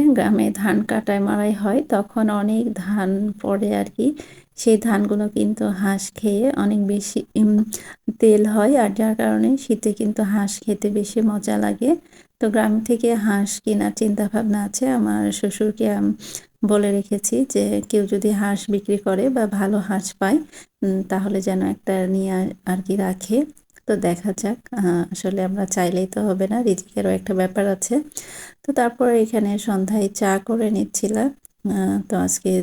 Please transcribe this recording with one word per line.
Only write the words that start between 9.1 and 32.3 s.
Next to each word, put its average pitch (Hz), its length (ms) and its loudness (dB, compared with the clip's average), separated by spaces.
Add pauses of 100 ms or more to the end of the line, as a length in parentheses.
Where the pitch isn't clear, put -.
কারণে 226 400 2
শীতে 214 360 0
কিন্তু 214 300 -2
হাঁস 202 380 0
খেতে 208 300 -2
বেশি 208 300 -2
মজা 214 380 0
লাগে। 214 380 0 (440)
তো 220 100 2
গ্রাম 214 300 2
থেকে 233 340 2
হাঁস 202 460 0
কেনার 208 360 0
চিন্তাভাবনা 208 680 0
আছে। 202 260 -2
আমার 208 440 0
শ্বশুরকে 214 580 -2
আম-, 202 220 0 (540)
বলে 202 260 2
রেখেছি 202 580 0
যে 202 380 0
কেউ 208 180 2
যদি 202 240 0
হাঁস 202 400 0
বিক্রি 202 280 0
করে 196 300 0
বা 247 180 0
ভালো 202 320 0
হাঁস 190 360 -4
পায়, 196 240 2 (440)
উম, 190 200 0
তাহলে 190 380 -2
যেন 190 220 0
একটা 190 440 -2
নিয়ে 190 260 0
আ-, 185 220 -2 (120)
আর 185 160 -2
কি 190 140 -2
রাখে। 202 480 0 (420)
তো 214 100 0
দেখা 180 400 -2
যাক, 226 220 -4 (140)
আহ, 208 120 -4
আসলে 180 580 -2
আমরা 190 220 -2
চাইলেই 185 420 0
তো 190 140 -6
হবে 190 280 0
না, 226 140 -2
রিজিকেরও 196 480 -2
একটা 185 240 -2
ব্যাপার 185 320 0
আছে। 202 340 -2 (680)
তো 277 60 -2
তারপর 247 360 2
এখানে 220 500 2
সন্ধ্যায় 202 500 0
চা 196 360 0
করে 226 260 0
নিচ্ছিলাম। 214 600 0 (400)
আহ, 196 380 0
তো 208 80 -2
আজকে 185 460 0